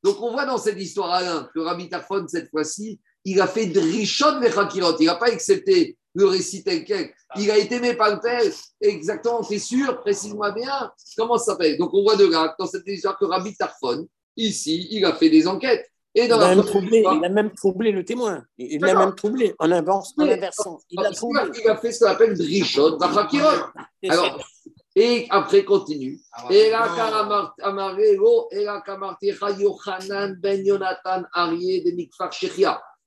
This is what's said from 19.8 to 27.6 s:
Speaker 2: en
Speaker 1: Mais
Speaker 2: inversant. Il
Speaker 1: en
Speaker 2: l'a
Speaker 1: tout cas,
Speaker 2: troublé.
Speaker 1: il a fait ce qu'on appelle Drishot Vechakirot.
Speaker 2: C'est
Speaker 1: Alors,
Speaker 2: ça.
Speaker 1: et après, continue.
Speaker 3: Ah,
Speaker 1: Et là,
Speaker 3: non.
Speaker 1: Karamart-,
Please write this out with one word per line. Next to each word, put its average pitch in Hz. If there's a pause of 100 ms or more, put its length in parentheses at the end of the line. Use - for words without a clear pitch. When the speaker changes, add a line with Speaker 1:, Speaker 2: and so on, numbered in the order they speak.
Speaker 2:
en 302
Speaker 1:
Mais 269
Speaker 2:
inversant. 180
Il 175
Speaker 1:
en 214
Speaker 2:
l'a 208
Speaker 1:
tout 220
cas, 269
Speaker 2:
troublé. 156
Speaker 1:
il 226
a 214
fait 233
ce -
qu'on 202
appelle 208
Drishot 160
Vechakirot. 247 (360)
Speaker 2:
C'est 190
Speaker 1:
Alors, 175
Speaker 2:
ça. - (240)
Speaker 1:
et 233
après, 196
continue. 151 (140)
Speaker 3:
Ah, 120
Speaker 1:
Et 220
là, 226
Speaker 3:
non. -
Speaker 1:
Karamart-, 214